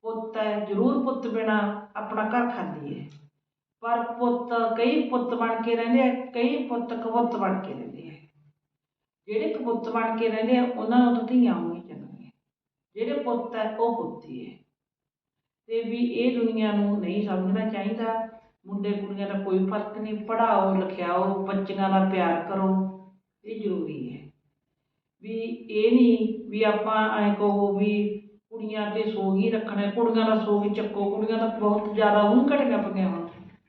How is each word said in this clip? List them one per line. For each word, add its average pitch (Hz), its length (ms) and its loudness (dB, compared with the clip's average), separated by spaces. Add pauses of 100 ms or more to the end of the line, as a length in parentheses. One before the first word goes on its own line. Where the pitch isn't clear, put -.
ਪੁੱਤ 220 320 -6
ਹੈ, 208 280 0
ਜ਼ਰੂਰ 240 400 2
ਪੁੱਤ 247 220 -2
ਬਿਨਾਂ 214 340 0 (360)
ਆਪਣਾ 214 320 -4
ਘਰ 240 220 0
ਖਾਲੀ 151 500 -8
ਹੈ, - 80 -12 (720)
ਪਰ 233 220 0 (100)
ਪੁੱਤ, 240 400 0 (260)
ਕਈ 247 300 2
ਪੁੱਤ 240 260 -2
ਬਣ 226 280 -2
ਕੇ 233 140 0
ਰਹਿੰਦੇ 240 260 4
ਆ, 247 120 4 (200)
ਕਈ 247 340 0
ਪੁੱਤ 233 260 -4
ਕਬੁੱਤ 233 420 0
ਬਣ 190 240 -2
ਕੇ - 120 -10
ਰਹਿੰਦੇ - 360 -14
ਆ। 151 40 -16 (1120)
ਜਿਹੜੇ 214 260 -2
ਕਬੁੱਤ 233 360 -2
ਬਣ 226 280 0
ਕੇ 226 120 0
ਰਹਿੰਦੇ 226 280 2
ਆ, 247 80 4 (120)
ਉਹਨਾਂ 220 280 2
ਨੂੰ 240 100 4
ਤਾਂ 233 100 -2
ਧੀਆਂ 240 300 4
ਹੋਣੀਆਂ 170 280 -6
ਚਾਹੀਦੀਆਂ, - 480 -18 (640)
ਜਿਹੜੇ 240 280 -4
ਪੁੱਤ 240 340 -4
ਹੈ 220 200 -4
ਉਹ 233 200 0
ਪੁੱਤ - 300 -10
ਹੀ 127 200 -12
ਹੈ। - 100 -18 (1080)
ਤੇ 226 160 -2
ਵੀ 240 140 -4
ਇਹ 240 420 2
ਦੁਨੀਆ 220 340 0
ਨੂੰ 202 280 0
ਨਹੀਂ 190 260 -2
ਸਮਝਣਾ 190 420 0
ਚਾਹੀਦਾ, 226 600 -4 (380)
ਮੁੰਡੇ 196 260 -4
ਕੁੜੀਆਂ 196 360 -6
ਦਾ 196 100 -4
ਕੋਈ 190 280 0
ਫਰਕ 214 320 -6
ਨਹੀਂ, 214 180 -6 (100)
ਪੜ੍ਹਾਓ, 220 480 2
ਲਿਖਾਓ, 185 720 -2
ਬੱਚੀਆਂ 196 440 -2
ਦਾ 190 200 4
ਪਿਆਰ 185 380 2
ਕਰੋ, 190 200 0 (760)
ਇਹ 214 160 -10
ਜ਼ਰੂਰੀ - 520 -6
ਹੈ। - 180 -16 (960)
ਵੀ 226 140 -8 (320)
ਇਹ 220 220 4
ਨਹੀਂ 233 580 6
ਵੀ 208 120 0
ਆਪਾਂ 214 460 2 (100)
ਐਂ 208 160 4
ਕਹੋ 202 440 2
ਵੀ 208 420 2 (300)
ਕੁੜੀਆਂ 214 400 -6
ਤੇ 214 200 -2
ਸੋਗ 190 260 0
ਹੀ 226 140 4
ਰੱਖਣਾ, 202 400 -2
ਕੁੜੀਆਂ 226 380 2
ਦਾ 214 160 4
ਸੋਗ 208 280 2
ਚੱਕੋ, 202 440 -2
ਕੁੜੀਆਂ 220 220 0
ਤਾਂ 220 100 0 (120)
ਬਹੁਤ 208 340 0
ਜ਼ਿਆਦਾ 208 280 6
ਹੁਣ 247 240 6
ਘਟੀਆਂ 262 320 2
ਪਈਆਂ 190 300 -2
ਹੁਣ 170 200 -4 (400)